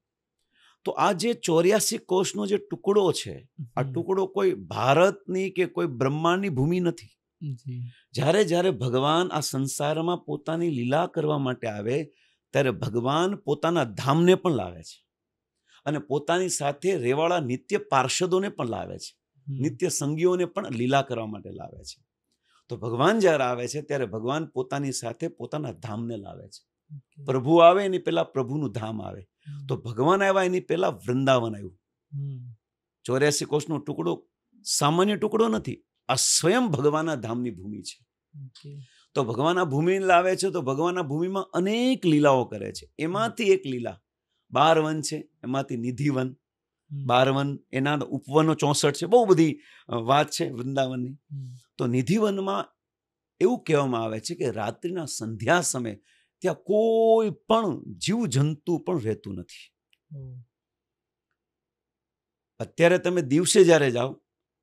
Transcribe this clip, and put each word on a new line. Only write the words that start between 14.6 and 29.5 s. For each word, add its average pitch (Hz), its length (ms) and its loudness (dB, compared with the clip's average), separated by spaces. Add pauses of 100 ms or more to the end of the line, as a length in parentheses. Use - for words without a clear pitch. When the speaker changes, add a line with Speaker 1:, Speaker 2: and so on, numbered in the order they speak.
Speaker 1:
છે - 240 -20 (800)
અને 151 140 -4
પોતાની 165 500 0
સાથે 156 480 -2
રહેવાળા 156 440 2
નિત્ય 131 380 -4
પાર્ષદોને 180 680 0
પણ 208 200 -6
લાવે 92 300 -8
છે, - 500 -20
Speaker 2:
હમ. 139 60 -8
Speaker 1:
નિત્ય 135 340 -2
સંગીઓને 165 560 0
પણ 190 260 -6
લીલા 127 320 0
કરવા 113 240 -6
માટે 101 240 -12
લાવે - 340 -16
છે. - 200 -20 (640)
તો 120 80 -10
ભગવાન 120 420 -2
જ્યારે 160 260 4
આવે 123 240 -4
છે, 147 140 -8
ત્યારે 135 240 -4
ભગવાન 120 400 -4
પોતાની 135 460 -6
સાથે 120 360 -8
પોતાના 151 440 -10
ધામને 110 440 -10
લાવે 95 320 -16
છે. - 480 -20
Speaker 2:
ઓકે. - 280 -20
Speaker 1:
પ્રભુ 135 320 2
આવે 175 280 10
એની 185 140 -2
પહેલા 165 260 -2
પ્રભુનું 131 480 -4
ધામ 110 300 -8
આવે. 95 180 -12
Speaker 2:
હમ. 143 460 -18